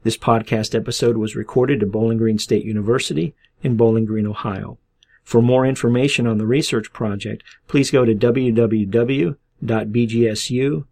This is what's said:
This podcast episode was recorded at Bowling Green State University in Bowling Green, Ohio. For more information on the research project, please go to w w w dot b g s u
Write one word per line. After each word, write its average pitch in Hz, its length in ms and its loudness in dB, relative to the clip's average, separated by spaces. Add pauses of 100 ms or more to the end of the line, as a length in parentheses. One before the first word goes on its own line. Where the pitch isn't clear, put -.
This 113 140 0
podcast 110 560 -2
episode 117 440 -2
was 110 180 -4
recorded 123 480 0
at 98 80 -2
Bowling 113 260 0
Green 110 220 0
State - 260 0
University 113 720 -2 (260)
in 123 160 0
Bowling 113 280 4
Green, 107 220 -2
Ohio. 104 520 -8 (460)
For 117 160 4
more 127 240 4
information 127 640 0
on 113 100 0
the 107 80 -2
research 120 480 0
project, 104 500 -6 (240)
please 139 220 0
go 131 160 4
to 113 80 4
w 120 380 2
w 110 340 2
w 131 500 0 (280)
dot 110 280 -4
b 120 140 2
g 117 220 0
s 107 240 -4
u 139 400 -2